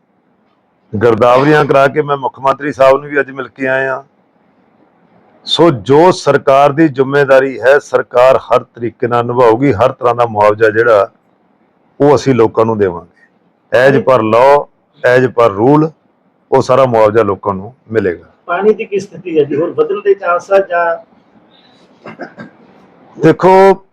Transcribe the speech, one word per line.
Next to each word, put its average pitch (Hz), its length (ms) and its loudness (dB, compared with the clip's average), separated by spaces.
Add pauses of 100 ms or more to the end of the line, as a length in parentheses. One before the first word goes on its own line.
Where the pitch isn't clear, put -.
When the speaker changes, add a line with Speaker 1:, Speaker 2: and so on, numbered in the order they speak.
(1000)
Speaker 1:
ਗਿਰਦਾਵਰੀਆਂ 123 640 2
ਕਰਾ 135 220 2
ਕੇ 143 140 -4
ਮੈਂ 143 160 -4
ਮੁੱਖ 135 220 -10
ਮੰਤਰੀ 135 340 -4
ਸਾਹਿਬ 135 280 2
ਨੂੰ 147 80 -16
ਵੀ 143 100 -4
ਅੱਜ 135 120 -4
ਮਿਲ 135 160 -14
ਕੇ 131 200 -10
ਆਇਆ। 131 360 -4 (1400)
ਸੋ 165 240 0
ਜੋ 139 420 2
ਸਰਕਾਰ 143 600 0
ਦੀ 160 160 0
ਜ਼ਿੰਮੇਵਾਰੀ 135 760 0
ਹੈ, 135 180 2
ਸਰਕਾਰ 127 580 0
ਹਰ 120 260 -4
ਤਰੀਕੇ 117 440 -10
ਨਾਲ 120 180 -2
ਨਿਭਾਊਗੀ। 123 480 0
ਹਰ 120 180 0
ਤਰ੍ਹਾਂ 120 240 -4
ਦਾ 120 100 -2
ਮੁਆਵਜ਼ਾ 104 440 0
ਜਿਹੜਾ, 110 420 0 (880)
ਉਹ 143 140 4
ਅਸੀਂ 131 200 0
ਲੋਕਾਂ 113 300 0
ਨੂੰ 113 120 -4
ਦੇਵਾਂਗੇ। 87 500 -6 (640)
As 135 80 2
per 123 240 0
law, 127 440 2 (520)
as 127 120 0
per 107 300 0
rule, 151 300 2 (600)
ਉਹ 131 100 2
ਸਾਰਾ 131 240 0
ਮੁਆਵਜ਼ਾ 110 380 2
ਲੋਕਾਂ 98 300 -6
ਨੂੰ 101 200 -14 (180)
ਮਿਲੇਗਾ। 95 340 -4 (200)
Speaker 2:
ਪਾਣੀ 190 280 -2
ਦੀ 208 120 -10
ਕੀ 196 140 -6
ਸਥਿਤੀ 165 400 -8
ਹੈ 143 40 4
ਜੀ, 139 120 -8
ਹੋਰ 156 160 -4
ਵਧਣ 156 300 -4
ਦੇ 202 120 0
ਚਾਂਸ 175 380 -6
ਆ 196 80 2
ਜਾਂ? 170 380 -4 (2250)
Speaker 1:
ਦੇਖੋ, 185 540 4 (200)